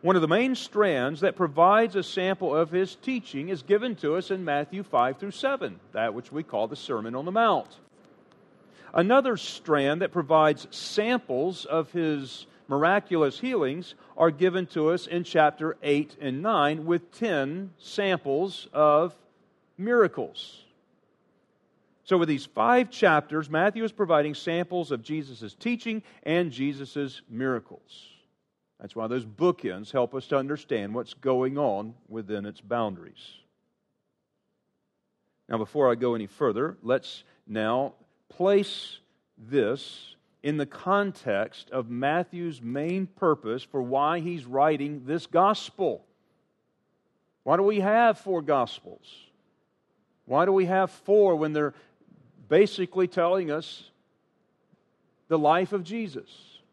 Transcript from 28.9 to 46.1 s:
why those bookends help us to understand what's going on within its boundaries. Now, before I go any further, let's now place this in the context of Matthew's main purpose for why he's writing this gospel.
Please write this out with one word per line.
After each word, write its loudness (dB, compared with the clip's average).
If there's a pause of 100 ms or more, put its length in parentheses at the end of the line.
why -6
those -4
bookends -4
help -2
us -10
to 0
understand -4
what's -8
going 0
on -4 (120)
within -8
its -14
boundaries. -6 (2000)
Now, -4
before 2
I 2
go 0
any -6
further, -2
let's -4 (240)
now -2 (360)
place 0 (380)
this -4 (280)
in -2
the -4
context -2
of -4
Matthew's -4
main -4
purpose -2
for -6
why 0
he's -8
writing 0
this -6
gospel. 0 (1400)